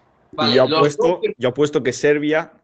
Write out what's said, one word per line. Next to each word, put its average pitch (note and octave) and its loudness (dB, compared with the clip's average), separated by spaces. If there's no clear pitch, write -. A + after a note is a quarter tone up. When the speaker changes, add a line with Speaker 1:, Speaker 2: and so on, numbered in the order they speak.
Speaker 1:
Vale, A#2 -2
Speaker 2:
Y - 0
yo C3 6
Speaker 1:
los D3+ 0
Speaker 2:
apuesto, D3 2
Speaker 1:
dos F3 0
que G#3 -4
Speaker 2:
yo B2+ -2
apuesto D3 -2
que B2+ -2
Serbia D3+ -2